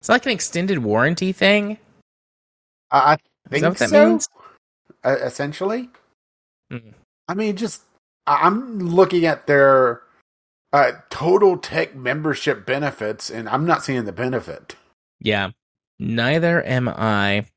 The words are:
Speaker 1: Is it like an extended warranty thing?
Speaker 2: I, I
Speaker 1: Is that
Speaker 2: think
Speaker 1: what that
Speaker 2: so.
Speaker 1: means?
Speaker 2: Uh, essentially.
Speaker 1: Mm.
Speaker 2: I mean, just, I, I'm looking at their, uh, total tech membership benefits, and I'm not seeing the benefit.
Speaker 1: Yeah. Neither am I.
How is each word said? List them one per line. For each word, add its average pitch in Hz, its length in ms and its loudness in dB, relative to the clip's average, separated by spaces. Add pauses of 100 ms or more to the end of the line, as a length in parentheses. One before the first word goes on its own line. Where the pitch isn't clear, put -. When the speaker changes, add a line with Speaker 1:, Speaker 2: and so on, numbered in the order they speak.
Speaker 1:
Is - 80 -12
it 220 40 4
like 247 120 0
an 269 60 -2
extended 185 480 -2
warranty 127 520 0
thing? 202 460 0 (1120)
Speaker 2:
I, 139 80 2
I 139 160 4
Speaker 1:
Is 156 60 0
that - 320 -20
Speaker 2:
think 147 140 0
Speaker 1:
what 180 120 0
that - 120 0
Speaker 2:
so. 302 200 8
Speaker 1:
means? 330 200 0 (760)
Speaker 2:
Uh, 131 180 0
essentially. 185 680 -6 (800)
Speaker 1:
Mm. 113 240 -16 (320)
Speaker 2:
I 175 80 -6
mean, 208 200 -4
just, 208 280 -8 (420)
I, 143 220 2
I'm 226 320 -2
looking 175 480 4
at 151 180 -2
their, 135 560 4 (720)
uh, 135 200 4 (180)
total 185 440 2
tech 160 400 -6
membership 135 680 -4
benefits, 127 640 -6
and 110 180 -10
I'm 139 200 -2
not 165 160 0
seeing 127 220 -4
the 104 60 -10
benefit. 117 640 -8 (440)
Speaker 1:
Yeah. 101 320 -2 (480)
Neither 151 640 0
am 123 260 -2
I. 101 560 -2 (120)